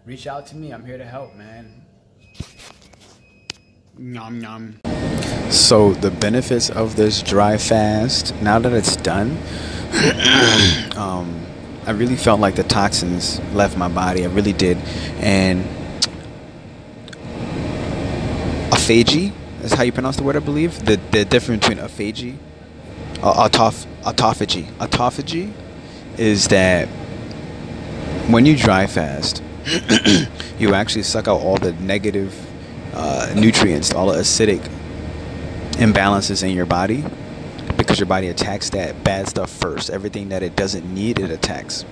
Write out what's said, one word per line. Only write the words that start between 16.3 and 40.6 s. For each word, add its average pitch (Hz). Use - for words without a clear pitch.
aphagy 123
is 110
how 127
you 120
pronounce 135
the 139
word, 139
I 147
believe. 151
The, 107
the 104
difference 104
between 107
aphagy, 113
uh, 110
autoph-, -
autophagy. 110
Autophagy 151
is 107
that 92
when 117
you 156
dry 101
fast, 76
<clears throat> -
you 101
actually 107
suck 110
out 98
all 95
the 92
negative, 98
uh, 67
nutrients, 104
all 92
the 78
acidic 98
imbalances 101
in 95
your 90
body, 98
because -
your 98
body 92
attacks 98
that 82
bad 98
stuff 92
first. 82
Everything 98
that 92
it 87
doesn't 98